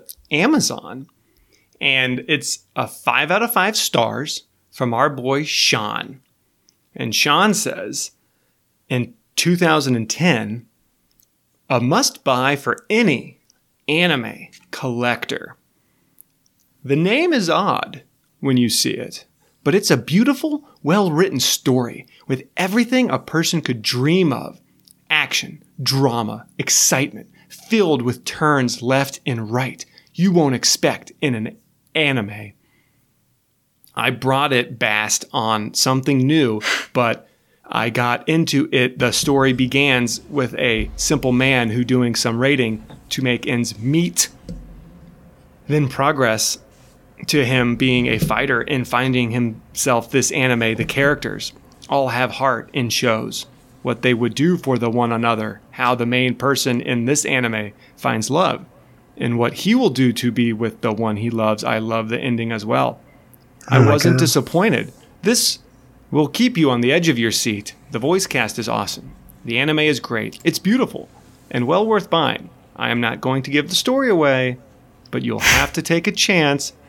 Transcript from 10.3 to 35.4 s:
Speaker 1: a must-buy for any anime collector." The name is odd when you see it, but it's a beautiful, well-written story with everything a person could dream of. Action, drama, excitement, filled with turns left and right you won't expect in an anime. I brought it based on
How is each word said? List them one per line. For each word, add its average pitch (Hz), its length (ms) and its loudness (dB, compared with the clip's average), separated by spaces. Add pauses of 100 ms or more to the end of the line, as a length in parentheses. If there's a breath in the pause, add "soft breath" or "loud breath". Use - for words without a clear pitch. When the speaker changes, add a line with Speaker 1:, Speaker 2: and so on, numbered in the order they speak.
Speaker 1:
a 123 100 2
must-buy 135 720 2
for 123 320 -4
any 190 520 0 (480)
anime 147 640 -2 (200)
collector." 120 880 -4 (1300)
The 139 120 0
name 247 380 2
is 196 160 0
odd 165 540 0 (380)
when 135 160 2
you 120 120 4
see 123 220 0
it, - 340 -10 (380)
but 143 100 2
it's 202 160 2
a 147 80 6
beautiful, 269 720 0 (140 soft breath)
well-written 170 560 2
story - 680 0 (220 soft breath)
with 131 160 -2 (140)
everything 233 520 2
a 127 80 -2
person 160 440 -2
could 120 200 -4
dream 151 500 2
of. - 280 -8 (500)
Action, 151 540 -2 (180)
drama, 120 640 0 (100)
excitement, - 720 0 (180 soft breath)
filled 170 540 0
with 120 240 -4
turns 139 560 0
left 135 460 0
and 113 240 -4
right 123 340 -4 (300 soft breath)
you 185 160 2
won't 151 240 4
expect - 560 0 (100)
in 135 140 0
an 110 200 -6 (380)
anime. 110 600 -2 (1400)
I 120 140 -2
brought 131 440 0
it 123 260 -2
based 107 520 -2
on 110 440 -2